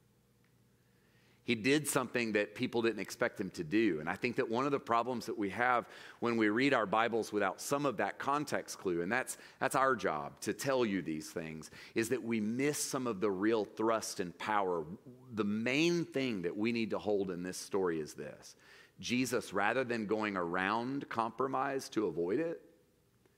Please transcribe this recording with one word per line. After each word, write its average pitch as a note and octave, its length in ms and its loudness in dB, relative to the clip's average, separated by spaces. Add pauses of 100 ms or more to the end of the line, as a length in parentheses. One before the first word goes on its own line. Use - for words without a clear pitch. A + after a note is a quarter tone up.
(1400)
He A#2+ 120 2
did C3+ 320 2
something A#2+ 460 0
that G#2 200 2
people A#2 300 0
didn't G#2 180 2
expect - 400 -4
him F#2 100 -4
to F2+ 120 -6
do. F2+ 360 2
And D#2 80 -6
I F2+ 80 -2
think A#2+ 200 -2
that A#2 140 0
one B2 180 0
of C#3+ 40 0
the C#3 80 0
problems A#2 460 0
that G#2+ 120 -6
we G2+ 120 0
have A#2+ 380 2 (320)
when A#2 180 0
we A2 120 6
read B2+ 220 4
our A#2 140 4
Bibles A2 480 2
without G2+ 260 2
some C#3+ 260 -2
of A#2+ 120 0
that G2+ 220 0
context C#3 580 -2
clue, F2 240 0
and F2+ 100 0
that's, B2+ 260 -2 (220)
that's C3 160 0
our C3 200 6
job D#2 460 -2
to G#2 120 -2
tell C3 320 2
you G2 160 2
these D2+ 300 -4
things, D#2+ 400 -8 (240)
is A2+ 140 2
that A#2+ 140 0
we A2+ 160 0
miss B2+ 380 0
some B2+ 300 -2
of G#2+ 120 -2
the G#2+ 100 2
real G#2 360 2
thrust A2 540 0
and F2 180 -4
power. F#2 480 0 (480)
The G#2+ 100 0
main C3+ 640 2
thing B2 380 -2
that E2+ 120 -2
we A2 160 0
need A2+ 200 -2
to G2 80 -2
hold G2 320 0
in E2+ 100 -6
this F2+ 160 -6
story F2+ 420 0
is D2+ 140 -6
this. - 420 -14 (440)
Jesus, A#2 520 -2
rather G#2+ 320 2
than A#2 220 -2
going G#2 320 0
around G#2 720 -2
compromise C3 800 -2
to G#2 160 0
avoid E2+ 340 0
it, E3 220 -4 (760)